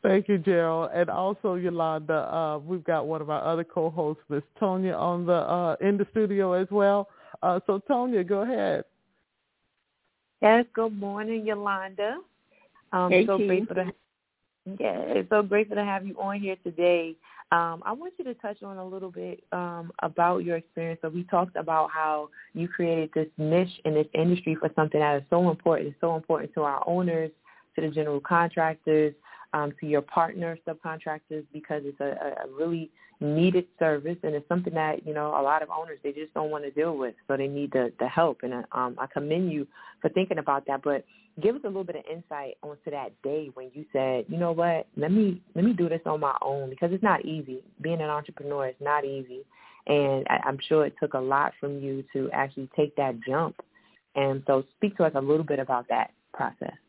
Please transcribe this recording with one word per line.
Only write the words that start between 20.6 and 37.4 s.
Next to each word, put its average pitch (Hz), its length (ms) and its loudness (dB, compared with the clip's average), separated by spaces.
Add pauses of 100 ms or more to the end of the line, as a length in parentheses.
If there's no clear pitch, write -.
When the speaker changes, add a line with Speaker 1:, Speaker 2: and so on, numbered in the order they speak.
Speaker 2:
So 160 60 -4
we 170 160 -4
talked 180 300 2
about 160 380 0
how 156 360 -2 (240)
you 165 140 -4
created 165 480 0
this 156 140 0 (100)
niche 170 460 2
in 156 100 0
this 156 180 2
industry 170 440 2
for 156 180 -2
something 156 260 2
that 147 180 4
is 139 120 -4
so 175 200 6
important, 156 500 0
so 165 160 0
important 156 380 -2
to 160 80 -2
our 143 260 -2
owners, 170 420 0 (460)
to 160 60 -2
the 160 60 0
general 147 320 -2
contractors, 160 960 2 (380)
um, 147 260 -2
to 160 80 -10
your 147 160 2
partner 165 640 -2
subcontractors, 160 840 -8
because 151 320 -8
it's 143 160 -10
a, 139 40 -2
a, - 440 -6
a 135 100 -14
really 165 320 -2 (300)
needed 175 460 4 (120)
service, 160 460 0
and 156 100 -2
it's 147 140 -6
something 175 260 -2
that, 156 320 -2
you 151 80 -6
know, 151 140 -2
a 147 140 0
lot 151 200 2
of 151 80 -8
owners, 160 320 -8
they 143 100 -4
just 156 220 -12
don't 151 160 -2
wanna 147 220 -6
deal 156 240 0
with, 127 180 -4 (140)
so 135 80 0
they 135 100 -2